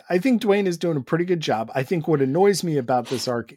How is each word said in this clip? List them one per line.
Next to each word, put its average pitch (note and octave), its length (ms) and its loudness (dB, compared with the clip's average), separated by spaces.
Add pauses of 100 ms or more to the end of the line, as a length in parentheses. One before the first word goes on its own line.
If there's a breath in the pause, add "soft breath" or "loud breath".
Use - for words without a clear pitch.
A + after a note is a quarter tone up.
(100)
I F3+ 80 2
think A#3+ 240 2
Dwayne G3+ 240 2
is F3 120 -2
doing E3+ 180 -2
a C#3 60 -2
pretty E3+ 220 -2
good F3+ 160 0
job. A2+ 320 -2
I C3+ 120 -2
think E3 240 -2
what D#3 120 2
annoys E3 440 2
me D#3 140 -2
about B2 280 0
this B2+ 220 -4
arc A#2+ 280 -4